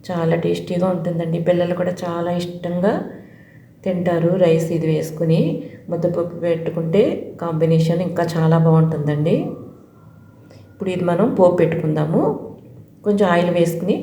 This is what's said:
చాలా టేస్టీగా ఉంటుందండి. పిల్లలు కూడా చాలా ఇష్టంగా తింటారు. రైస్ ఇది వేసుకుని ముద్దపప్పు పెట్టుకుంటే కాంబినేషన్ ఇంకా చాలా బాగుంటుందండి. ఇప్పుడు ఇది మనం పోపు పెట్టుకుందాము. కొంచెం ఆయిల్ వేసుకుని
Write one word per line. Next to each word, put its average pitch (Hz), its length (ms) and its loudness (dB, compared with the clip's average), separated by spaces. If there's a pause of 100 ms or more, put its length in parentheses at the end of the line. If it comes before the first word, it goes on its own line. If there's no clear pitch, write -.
చాలా 170 260 0 (100)
టేస్టీగా 175 500 -2
ఉంటుందండి. 170 520 -2
పిల్లలు 175 320 2
కూడా 180 220 -2
చాలా 170 300 -4 (100)
ఇష్టంగా 175 500 -2 (960)
తింటారు. 175 460 0 (120)
రైస్ 165 240 4 (100)
ఇది 160 140 -2
వేసుకుని 160 480 0 (520)
ముద్దపప్పు 170 520 -2
పెట్టుకుంటే 165 600 0 (400)
కాంబినేషన్ 165 640 2
ఇంకా 170 180 -2 (100)
చాలా 160 220 4 (100)
బాగుంటుందండి. 160 720 2 (1400)
ఇప్పుడు 190 220 -6
ఇది 180 160 -2
మనం 185 160 2 (120)
పోపు 180 240 6
పెట్టుకుందాము. 156 580 0 (840)
కొంచెం 202 280 2
ఆయిల్ 175 160 2 (100)
వేసుకుని 180 420 0